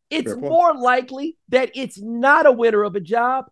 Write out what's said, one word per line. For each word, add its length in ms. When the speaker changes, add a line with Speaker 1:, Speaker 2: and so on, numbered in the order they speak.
Speaker 1:
It's 220
Speaker 2:
Fair 40
point. 160
Speaker 1:
more 220
likely 640
that 260
it's 240
not 460
a 80
winner 320
of 100
a 60
job, 520